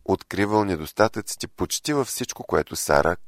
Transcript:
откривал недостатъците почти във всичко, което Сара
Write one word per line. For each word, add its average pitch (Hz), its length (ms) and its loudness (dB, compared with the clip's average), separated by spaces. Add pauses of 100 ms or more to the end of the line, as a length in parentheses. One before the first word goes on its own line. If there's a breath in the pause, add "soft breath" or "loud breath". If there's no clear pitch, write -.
откривал 101 600 0
недостатъците 98 840 0
почти - 440 -4
във 139 160 0
всичко, - 360 -8
което 80 320 0
Сара 73 400 2 (120)